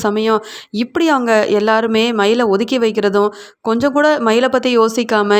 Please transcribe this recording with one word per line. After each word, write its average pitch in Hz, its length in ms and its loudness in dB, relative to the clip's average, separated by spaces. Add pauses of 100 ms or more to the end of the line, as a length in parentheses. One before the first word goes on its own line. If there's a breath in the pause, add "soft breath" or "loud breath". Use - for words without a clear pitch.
சமயம், 214 340 0 (340 loud breath)
இப்படி 247 320 -2
அவங்க 247 260 0 (280)
எல்லாருமே 220 420 0 (120)
மயிலை 220 300 0
ஒதுக்கி 220 340 0
வைக்கிறதும், 208 500 0 (320 loud breath)
கொஞ்சம் 240 320 -2
கூட 294 140 2 (120)
மயிலை 233 300 0
பத்தி 254 220 0
யோசிக்காம 226 680 0